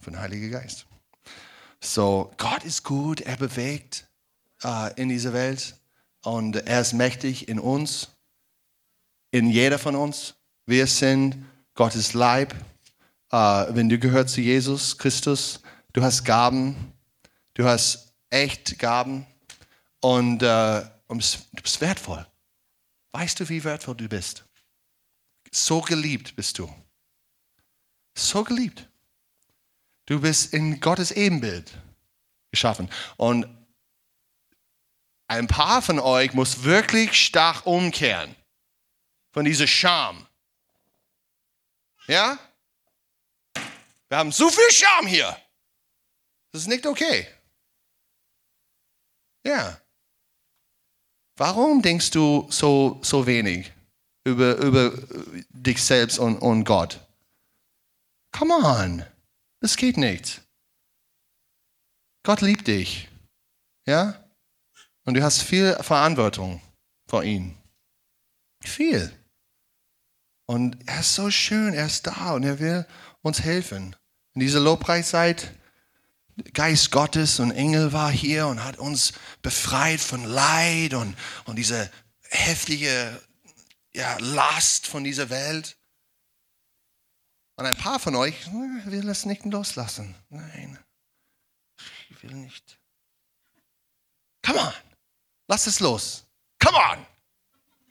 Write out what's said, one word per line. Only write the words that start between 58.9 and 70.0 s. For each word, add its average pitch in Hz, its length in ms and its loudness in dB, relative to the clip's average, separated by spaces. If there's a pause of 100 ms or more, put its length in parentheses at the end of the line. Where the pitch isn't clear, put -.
Das - 160 0
geht 254 200 0
nicht. 113 460 -2 (1800)
Gott 208 180 2
liebt 202 260 2
dich. 98 420 -2 (800)
Ja? 180 380 0 (800)
Und 127 100 0
du 135 80 4
hast 147 200 2
viel 190 400 2
Verantwortung 110 800 2 (460)
vor 98 180 -2
ihm. 92 320 -4 (1040)
Viel. 156 520 -2 (1300)